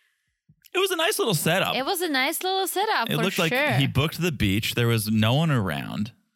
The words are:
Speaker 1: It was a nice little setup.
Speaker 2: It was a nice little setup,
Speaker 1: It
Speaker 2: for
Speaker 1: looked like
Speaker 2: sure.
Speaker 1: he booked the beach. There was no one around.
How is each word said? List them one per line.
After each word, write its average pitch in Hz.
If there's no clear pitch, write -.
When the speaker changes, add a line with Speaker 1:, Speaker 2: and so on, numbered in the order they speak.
Speaker 1:
It 370
was 392
a 359
nice 330
little 233
setup. 165
Speaker 2:
It 254
was 349
a 359
nice 277
little 381
setup, 359
Speaker 1:
It 208
Speaker 2:
for -
Speaker 1:
looked 190
like 165
Speaker 2:
sure. 277
Speaker 1:
he 135
booked 135
the 170
beach. 104
There 120
was 107
no 110
one 160
around. 82